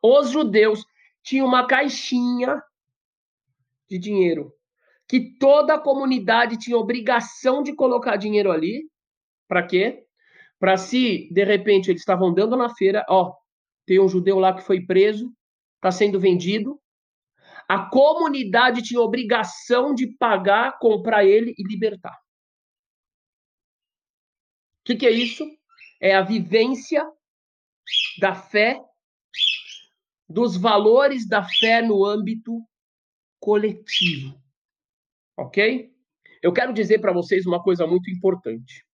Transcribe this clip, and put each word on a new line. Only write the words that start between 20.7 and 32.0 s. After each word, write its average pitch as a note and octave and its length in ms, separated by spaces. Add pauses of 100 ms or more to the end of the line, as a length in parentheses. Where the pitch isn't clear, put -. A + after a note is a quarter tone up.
comprar G#3+ 460
ele A3 320
e G3+ 120
libertar. G3+ 480 (2750)
O - 40
que A#3+ 120
que A#3+ 100
é A#3 40
isso? A#3 340 (560)
É F#3+ 140
a F#3+ 80
vivência A3+ 840 (1120)
da F#3+ 160
fé, A3 480 (1500)
dos F#3+ 280
valores A3 720
da G3+ 160
fé A3+ 380
no G#3 220